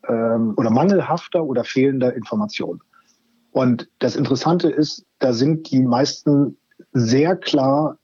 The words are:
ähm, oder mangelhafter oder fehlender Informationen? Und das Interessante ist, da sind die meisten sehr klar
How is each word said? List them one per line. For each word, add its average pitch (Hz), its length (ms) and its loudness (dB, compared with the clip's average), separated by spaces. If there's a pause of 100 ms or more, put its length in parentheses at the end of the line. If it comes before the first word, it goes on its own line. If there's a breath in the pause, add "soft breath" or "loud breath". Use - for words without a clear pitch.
ähm, 113 520 0
oder 117 120 0
mangelhafter 165 760 0
oder 123 180 -2
fehlender 131 500 0
Informationen? 104 680 -6 (720 soft breath)
Und 123 340 0 (120)
das 120 180 -2
Interessante 160 500 0
ist, - 380 -2 (140)
da 127 120 0
sind 151 400 0
die 131 100 4
meisten 139 760 0 (340)
sehr 135 460 2
klar 143 680 0